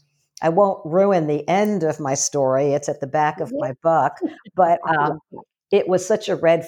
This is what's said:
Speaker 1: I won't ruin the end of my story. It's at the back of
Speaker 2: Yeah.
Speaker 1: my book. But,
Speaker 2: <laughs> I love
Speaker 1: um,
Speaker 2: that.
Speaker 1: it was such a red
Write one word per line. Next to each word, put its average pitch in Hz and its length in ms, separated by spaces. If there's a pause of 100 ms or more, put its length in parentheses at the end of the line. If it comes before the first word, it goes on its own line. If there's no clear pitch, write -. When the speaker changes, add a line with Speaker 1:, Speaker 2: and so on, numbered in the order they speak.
(420)
Speaker 1:
I 160 80
won't 190 360
ruin 180 420
the 147 220
end 202 340
of 151 160
my 156 140
story. 139 600
It's 147 140
at 151 140
the 139 60
back 151 340
of 190 100
Speaker 2:
Yeah. 269 80
Speaker 1:
my 131 140 (100)
book. 160 300 (420)
But, 170 260
Speaker 2:
<laughs> - 40
I 165 100
love 151 160
Speaker 1:
um, 156 80 (140)
Speaker 2:
that. - 80 (300)
Speaker 1:
it 202 180
was 185 160
such 214 240
a 180 80
red 165 300